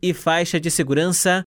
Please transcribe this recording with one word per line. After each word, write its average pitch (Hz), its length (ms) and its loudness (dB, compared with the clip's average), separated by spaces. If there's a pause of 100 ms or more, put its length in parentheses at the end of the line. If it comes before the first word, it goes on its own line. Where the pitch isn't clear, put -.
e 175 100 0
faixa 170 460 0
de 160 140 -2
segurança 175 720 0 (120)